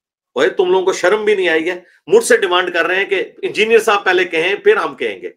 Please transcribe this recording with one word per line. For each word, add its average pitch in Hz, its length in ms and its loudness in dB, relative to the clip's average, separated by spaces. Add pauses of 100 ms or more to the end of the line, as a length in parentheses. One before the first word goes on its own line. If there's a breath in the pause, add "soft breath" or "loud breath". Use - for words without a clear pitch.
(360)
ओए 147 160 2
तुम 185 200 0
लोगों 185 140 2
को 185 100 2
शर्म 208 300 0
भी 208 100 2
नहीं 185 140 0
आई 160 140 0
है, 180 200 -6 (240 soft breath)
मुझसे 220 320 4
डिमांड 180 320 0
कर 170 160 0
रहे 180 100 -2
हैं 190 120 -2
कि 190 380 -4
इंजीनियर 220 340 2
साहब 214 240 0
पहले 185 220 2
कहें 180 340 -2
फिर 208 160 4
हम 156 180 -4
कहेंगे। 95 420 -8